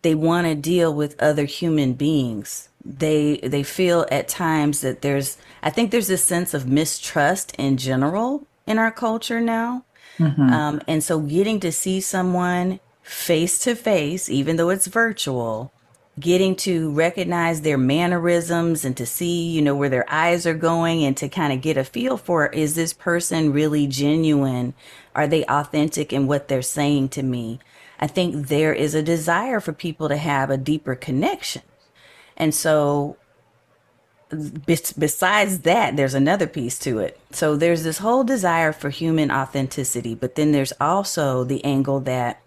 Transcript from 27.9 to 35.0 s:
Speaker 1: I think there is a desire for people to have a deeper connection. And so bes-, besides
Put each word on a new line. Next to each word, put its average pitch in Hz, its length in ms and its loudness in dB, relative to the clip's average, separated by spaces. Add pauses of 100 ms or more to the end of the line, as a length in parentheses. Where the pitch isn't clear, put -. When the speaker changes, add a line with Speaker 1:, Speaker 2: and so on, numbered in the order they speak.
Speaker 1:
I - 60 -2
think 151 420 -2
there 151 240 2
is 151 220 0
a 156 80 2
desire 170 580 0
for 160 120 -6
people 156 360 -6
to 139 80 0
have 143 340 0
a 135 60 2
deeper 135 380 -2
connection. 151 680 -4 (760)
And 156 180 0
so 143 600 2 (1120)
bes-, 156 600 -4
besides 185 680 0